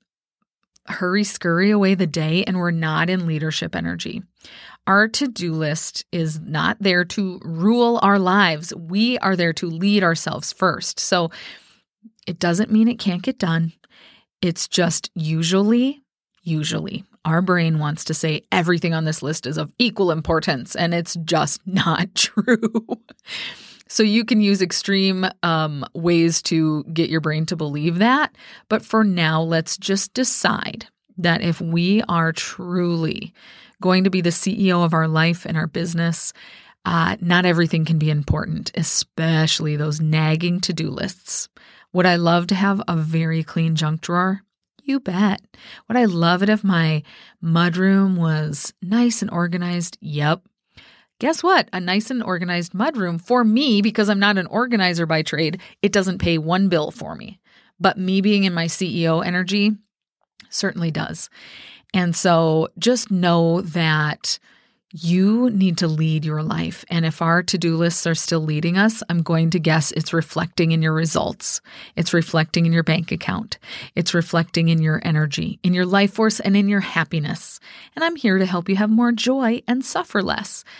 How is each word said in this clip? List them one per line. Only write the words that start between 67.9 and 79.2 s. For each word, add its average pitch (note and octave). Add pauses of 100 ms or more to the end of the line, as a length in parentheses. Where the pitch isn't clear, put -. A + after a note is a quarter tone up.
are E3
still D#3+
leading D#3
us, A3
I'm E3+
going E3
to F#3+
guess D#3
it's D#3+
reflecting E3
in D#3+
your D#3
results. - (340)
It's E3
reflecting E3
in E3
your E3
bank E3
account. F#3 (360)
It's -
reflecting E3
in E3
your D#3
energy, D#3
in F3+
your F3+
life G3
force, A3
and G3
in G3+
your G3+
happiness. D#3+ (340)
And D#4
I'm E4+
here G3
to F#3+
help F3+
you G3
have G#3+
more A#3+
joy B3